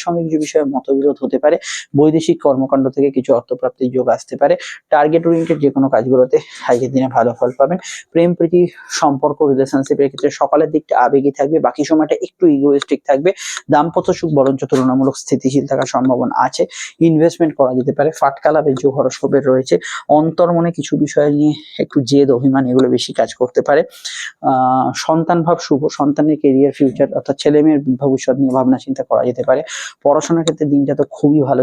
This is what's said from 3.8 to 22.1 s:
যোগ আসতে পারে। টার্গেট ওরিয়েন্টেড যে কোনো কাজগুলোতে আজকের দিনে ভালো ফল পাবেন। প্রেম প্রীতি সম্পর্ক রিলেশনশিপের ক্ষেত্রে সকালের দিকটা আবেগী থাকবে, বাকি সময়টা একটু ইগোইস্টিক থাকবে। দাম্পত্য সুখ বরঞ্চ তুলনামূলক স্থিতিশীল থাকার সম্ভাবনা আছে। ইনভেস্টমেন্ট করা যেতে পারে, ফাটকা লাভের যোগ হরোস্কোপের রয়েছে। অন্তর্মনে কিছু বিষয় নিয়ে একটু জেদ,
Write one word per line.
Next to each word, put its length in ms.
যোগ 180
আসতে 280
পারে। 160
টার্গেট 360
ওরিয়েন্টেড 360
যে 100
কোনো 180
কাজগুলোতে 480
আজকের 240
দিনে 160
ভালো 260
ফল 240
পাবেন। 200
প্রেম 240
প্রীতি 260
সম্পর্ক 420
রিলেশনশিপের 680
ক্ষেত্রে 220
সকালের 400
দিকটা 280
আবেগী 320
থাকবে, 280
বাকি 240
সময়টা 400
একটু 240
ইগোইস্টিক 600
থাকবে। 220
দাম্পত্য 420
সুখ 220
বরঞ্চ 280
তুলনামূলক 540
স্থিতিশীল 500
থাকার 200
সম্ভাবনা 500
আছে। 260
ইনভেস্টমেন্ট 560
করা 200
যেতে 180
পারে, 240
ফাটকা 340
লাভের 260
যোগ 180
হরোস্কোপের 480
রয়েছে। 320
অন্তর্মনে 640
কিছু 260
বিষয় 340
নিয়ে 220
একটু 220
জেদ, 300